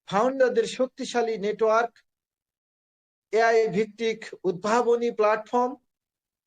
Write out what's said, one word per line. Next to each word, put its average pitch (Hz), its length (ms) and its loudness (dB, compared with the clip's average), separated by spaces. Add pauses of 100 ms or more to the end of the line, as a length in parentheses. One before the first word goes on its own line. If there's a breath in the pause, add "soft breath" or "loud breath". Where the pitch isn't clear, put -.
ফাউন্ডারদের 233 580 0
শক্তিশালী 233 760 -4
নেটওয়ার্ক, 214 600 0 (1300)
এআই 226 360 4
ভিত্তিক 220 580 -4 (180)
উদ্ভাবনী 233 680 0
প্ল্যাটফর্ম 220 640 0 (720)